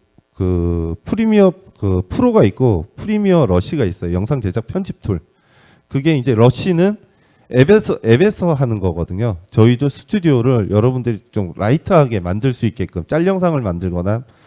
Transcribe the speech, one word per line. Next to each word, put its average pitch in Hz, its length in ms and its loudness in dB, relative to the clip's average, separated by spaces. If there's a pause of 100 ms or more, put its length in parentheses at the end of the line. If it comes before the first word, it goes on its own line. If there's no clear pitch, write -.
(340)
그 85 720 -2
프리미어 214 480 2 (260)
그 92 300 -2
프로가 226 360 2
있고 101 420 0 (100)
프리미어 196 500 0
러시가 92 380 0
있어요. 87 300 -6
영상 107 260 -2
제작 98 260 -6
편집 - 360 -8
툴. 87 180 -4 (640)
그게 143 300 -2
이제 127 180 0
러시는 175 640 2 (560)
앱에서, 165 520 2
앱에서 165 500 2
하는 120 260 -2
거거든요. 90 560 -4 (140)
저희도 120 380 4
스튜디오를 131 840 0
여러분들이 113 500 0 (100)
좀 92 260 -4
라이트하게 127 640 0
만들 104 320 -2
수 117 140 -6
있게끔 90 380 -6
짤 165 220 -2
영상을 180 340 0
만들거나 92 640 -4 (220)